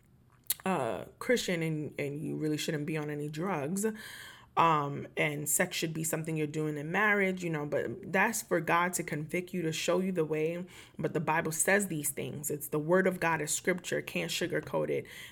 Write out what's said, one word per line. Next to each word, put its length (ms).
uh, 400
Christian 440
and, 360
and 240
you 140
really 200
shouldn't 300
be 100
on 140
any 180
drugs. 560
Um, 480
and 320
sex 280
should 180
be 80
something 340
you're 120
doing 280
in 140
marriage, 540
you 60
know, 140
but 480
that's 300
for 180
God 340
to 100
convict 500
you, 80
to 80
show 300
you 100
the 140
way. 400
But 140
the 80
Bible 320
says 340
these 240
things. 400
It's 160
the 140
word 260
of 140
God, 200
is 120
scripture. 500
Can't 300
sugarcoat 580
it. 140
It 20